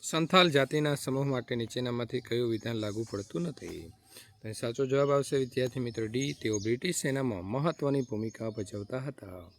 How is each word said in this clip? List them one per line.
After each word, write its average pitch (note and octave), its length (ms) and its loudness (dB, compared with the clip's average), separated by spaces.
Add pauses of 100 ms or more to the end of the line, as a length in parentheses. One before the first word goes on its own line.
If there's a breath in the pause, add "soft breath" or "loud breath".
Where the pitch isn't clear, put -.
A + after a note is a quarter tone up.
સંથાલ F3 480 6
જાતિના C#3+ 460 4
સમૂહ C3+ 300 0
માટે B2+ 300 -2
નીચેનામાંથી A#2+ 640 -2
કયું A#2+ 300 0
વિધાન A2+ 260 -2
લાગુ G#2+ 360 -2
પડતું G2+ 300 -6
નથી? E2+ 500 -8 (520 loud breath)
તો A2 100 -8
સાચો B2 320 -2
જવાબ C#3 260 4
આવશે C#3 260 2
વિદ્યાર્થી B2+ 420 0
મિત્રો A2+ 280 -2
ડી, C3 260 -2
તેઓ G#2+ 260 0
બ્રિટિશ B2 360 0
સેનામાં C3 500 0
મહત્વની C#3 560 0
ભૂમિકા A2+ 480 -4
ભજવતા G#2+ 500 -6
હતા. F#2 600 -12